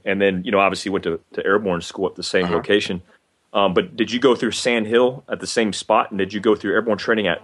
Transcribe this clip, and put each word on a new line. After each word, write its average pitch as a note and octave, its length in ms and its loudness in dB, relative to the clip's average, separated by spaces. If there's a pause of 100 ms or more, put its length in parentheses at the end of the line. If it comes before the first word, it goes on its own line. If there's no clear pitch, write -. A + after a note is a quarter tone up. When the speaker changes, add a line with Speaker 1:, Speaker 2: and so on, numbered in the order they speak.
Speaker 1:
and G2 160 -2
then, F#2+ 240 2
you G2 60 -6
know, G2 80 4
obviously F#2+ 300 0
went F#2+ 140 -2
to, E2 160 -4 (140)
to - 120 -4
airborne G2 360 0
school - 260 -6
at - 80 -10
the F2+ 80 -10
same F#2 220 0
Speaker 2:
Uh-huh. F2 100 0
Speaker 1:
location. G2 460 0 (500)
Um, G2+ 220 2
but F#2 240 -2
did G#2+ 140 -2
you A#2+ 80 -2
go B2 160 4
through A2+ 160 -2
Sand A#2 360 -2
Hill B2 400 2
at G#2+ 140 -8
the F#2+ 60 -10
same A2 260 0
spot, - 380 2
and G#2 60 -8
did G2 140 -2
you G#2 80 -6
go G#2+ 160 4
through G#2 180 -2
airborne G#2+ 260 0
training A2 280 0
at, E2+ 160 -2